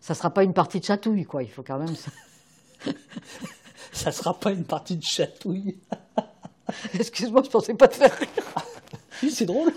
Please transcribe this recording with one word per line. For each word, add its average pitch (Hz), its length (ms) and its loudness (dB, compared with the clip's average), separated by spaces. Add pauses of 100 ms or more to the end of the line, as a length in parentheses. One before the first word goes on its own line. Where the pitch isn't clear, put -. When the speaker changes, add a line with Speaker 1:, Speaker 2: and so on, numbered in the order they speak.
Speaker 1:
ça - 120 -6
sera - 160 0
pas 196 140 4
une 185 100 4
partie 180 260 2
de - 60 -6
chatouille, 202 400 0
quoi. 143 160 -6
Il 117 80 -8
faut 131 140 -14
quand 135 160 -6
même 160 160 -4
ça. - 160 -12 (720)
<laughs> - 60 -4 (1000)
Speaker 2:
Ça - 200 -4
sera - 260 -2
pas - 140 0
une 175 140 -4
partie 160 320 -4
de 151 60 -8
chatouille. 190 760 -4 (400)
<laughs> - 760 -8
Speaker 1:
Excuse-moi, 226 500 2
je 269 60 -10
pensais 233 260 2
pas 254 120 12
te 214 80 -4
faire - 180 8
rire. - 160 -6 (920)
Speaker 2:
Oui, 294 80 2
c'est - 140 -2
drôle. 262 320 2